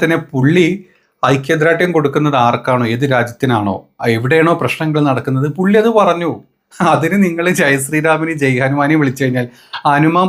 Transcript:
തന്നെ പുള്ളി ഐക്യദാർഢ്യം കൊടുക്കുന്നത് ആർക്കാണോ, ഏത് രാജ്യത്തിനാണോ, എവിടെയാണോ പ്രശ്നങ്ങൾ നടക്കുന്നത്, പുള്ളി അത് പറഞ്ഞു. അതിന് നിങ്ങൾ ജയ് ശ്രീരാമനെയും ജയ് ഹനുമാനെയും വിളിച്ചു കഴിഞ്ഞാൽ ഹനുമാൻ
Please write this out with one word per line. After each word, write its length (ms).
തന്നെ 140
പുള്ളി 680
ഐക്യദാർഢ്യം 680
കൊടുക്കുന്നത് 440
ആർക്കാണോ, 520
ഏത് 240
രാജ്യത്തിനാണോ, 800
എവിടെയാണോ 460
പ്രശ്നങ്ങൾ 480
നടക്കുന്നത്, 500
പുള്ളി 260
അത് 120
പറഞ്ഞു. 420
അതിന് 420
നിങ്ങൾ 260
ജയ് 300
ശ്രീരാമനെയും 580
ജയ് 220
ഹനുമാനെയും 400
വിളിച്ചു 240
കഴിഞ്ഞാൽ 240
ഹനുമാൻ 440